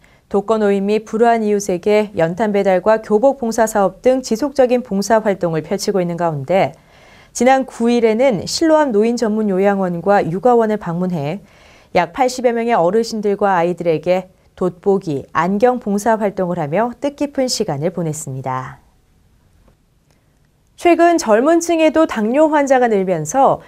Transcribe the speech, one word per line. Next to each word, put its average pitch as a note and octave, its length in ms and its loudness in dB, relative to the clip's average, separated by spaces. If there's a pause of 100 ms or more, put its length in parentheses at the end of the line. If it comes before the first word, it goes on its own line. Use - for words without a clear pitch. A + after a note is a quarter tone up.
(280)
독거노인 G3+ 560 0
및 G#3+ 200 -2
불우한 A3+ 400 2
이웃에게 G#3 720 0
연탄 F3+ 340 -2
배달과 G3 520 2
교복 A3+ 360 2
봉사 A3+ 300 -2
사업 G3 340 -2
등 C4 180 2
지속적인 B3+ 600 -2
봉사 G3+ 380 0
활동을 F3+ 420 -2
펼치고 G3 380 -4
있는 E3+ 160 -4
가운데, E3 560 -2 (600)
지난 C4 340 2
구 A#3 220 -4
일에는 A3+ 580 2
실로암 D#4 440 2
노인 A3+ 260 2
전문 A3 320 -2
요양원과 F#3+ 840 0
육아원을 A3 460 2
방문해 F3 640 -4 (520)
약 E3+ 180 0
팔십여 B3+ 380 0
명의 A#3 240 -2
어르신들과 G3+ 800 0
아이들에게 F3 760 -2 (240)
돋보기, F3+ 800 -2
안경 G#3 480 0
봉사 G#3 340 -2
활동을 F#3+ 440 -4
하며 F3 420 -2
뜻깊은 C#4+ 480 -4
시간을 E3+ 420 -4
보냈습니다. C3+ 880 -8 (2000)
최근 E4+ 400 4
젊은 C#4 420 4
층에도 D#4+ 480 2
당뇨 C4 420 2
환자가 C4+ 400 2
늘면서 F#3+ 800 0